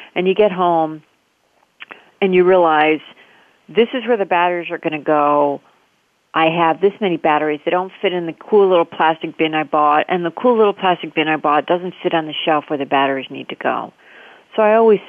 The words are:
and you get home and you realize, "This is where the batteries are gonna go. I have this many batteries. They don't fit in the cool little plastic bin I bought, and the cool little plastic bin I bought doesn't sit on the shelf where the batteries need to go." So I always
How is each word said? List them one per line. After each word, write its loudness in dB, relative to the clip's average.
and -2
you 2
get 2
home -2
and 2
you 6
realize, 2
"This 2
is -8
where 0
the -4
batteries -2
are -8
gonna -6
go. 0
I 0
have 0
this 2
many -2
batteries. -2
They -4
don't -2
fit -2
in -4
the -8
cool 2
little 4
plastic -2
bin -2
I -2
bought, 0
and -2
the -6
cool 0
little 2
plastic -4
bin -2
I 0
bought 0
doesn't -4
sit -2
on -2
the -10
shelf -2
where -4
the -8
batteries -2
need -16
to -14
go." -6
So 0
I 4
always 4